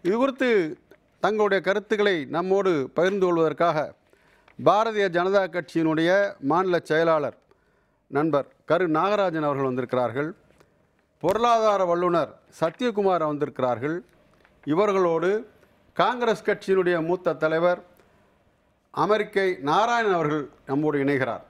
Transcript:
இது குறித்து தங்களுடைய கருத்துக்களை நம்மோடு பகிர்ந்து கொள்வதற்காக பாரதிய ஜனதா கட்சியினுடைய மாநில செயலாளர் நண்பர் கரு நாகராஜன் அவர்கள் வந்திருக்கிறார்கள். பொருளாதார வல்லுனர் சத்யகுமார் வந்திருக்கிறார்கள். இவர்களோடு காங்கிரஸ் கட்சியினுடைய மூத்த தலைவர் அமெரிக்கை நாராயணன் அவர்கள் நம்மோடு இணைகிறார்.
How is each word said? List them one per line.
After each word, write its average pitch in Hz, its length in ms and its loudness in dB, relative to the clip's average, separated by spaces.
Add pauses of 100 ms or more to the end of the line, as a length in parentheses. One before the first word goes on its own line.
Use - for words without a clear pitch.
இது 185 140 0
குறித்து 247 600 0 (420)
தங்களுடைய 196 420 0
கருத்துக்களை 196 600 -2
நம்மோடு 175 720 -2
பகிர்ந்து 185 320 2
கொள்வதற்காக 160 720 0 (680)
பாரதிய 208 440 2
ஜனதா 185 400 0
கட்சியினுடைய 165 880 0
மாநில 170 440 0
செயலாளர் 156 540 0 (680)
நண்பர் 143 400 0 (180)
கரு 175 240 0
நாகராஜன் 175 540 0
அவர்கள் 139 220 -2
வந்திருக்கிறார்கள். 127 720 -4 (840)
பொருளாதார 202 760 2
வல்லுனர் 170 340 0 (320)
சத்யகுமார் 190 680 0
வந்திருக்கிறார்கள். 139 760 -4 (600)
இவர்களோடு 185 840 0 (460)
காங்கிரஸ் 220 580 0
கட்சியினுடைய 180 540 0
மூத்த 175 280 -2
தலைவர் 165 500 0 (1080)
அமெரிக்கை 196 680 -2
நாராயணன் 214 520 0
அவர்கள் 151 360 -2 (180)
நம்மோடு 143 380 -2
இணைகிறார். 127 460 -2